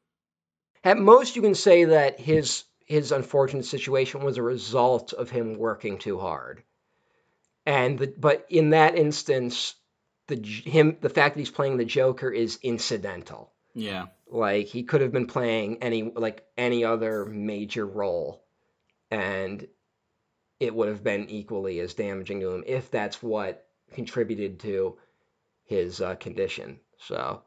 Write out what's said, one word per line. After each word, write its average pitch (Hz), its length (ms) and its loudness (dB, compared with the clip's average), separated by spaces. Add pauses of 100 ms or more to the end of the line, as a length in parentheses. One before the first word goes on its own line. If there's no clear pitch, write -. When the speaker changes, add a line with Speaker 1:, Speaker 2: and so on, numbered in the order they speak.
(840)
Speaker 1:
At 190 160 6
most, 240 380 8
you 233 60 -4
can 208 120 6
say 175 300 8
that 151 340 4
his, 147 460 0 (220)
his 147 260 0
unfortunate 135 540 0
situation 135 580 -2
was 135 120 0
a 123 60 -4
result 120 720 0
of 120 180 -6
him 113 280 -2
working 107 380 -4
too 95 220 -6
hard. 71 460 -8 (1000)
And 139 320 0
the, 139 220 -4
but 147 320 2
in 160 200 4
that 160 260 6
instance, 139 800 -2 (500)
the 143 100 -6
j-, 107 320 -12
him, 156 320 4
the 139 80 0
fact 143 280 2
that 151 40 -8
he's 135 120 -8
playing 135 240 -2
the 123 80 0
Joker 131 480 0
is 110 320 -2
incidental. 101 880 -6 (220)
Speaker 2:
Yeah. 98 320 -8 (200)
Speaker 1:
Like, 104 400 0
he 123 160 -10
could 135 200 2
have 123 100 -2
been 123 160 -2
playing 113 560 -2
any, 117 180 -2
like, 113 420 -6 (140)
any 120 260 0
other 110 400 -2
major 104 640 -8
role, 95 560 -6 (680)
and 98 580 -6 (920)
it 117 140 -4
would 110 140 0
have 104 160 -6
been 101 240 -2
equally 98 520 -6
as 90 140 -8
damaging 98 460 -6
to 92 100 -4
him 90 160 -8
if 127 240 -6
that's 104 320 -6
what 107 440 -6 (260)
contributed 104 680 -6
to 95 360 -4 (680)
his, 90 360 -4
uh, 92 160 -4
condition. - 640 -8 (200)
So. - 480 -8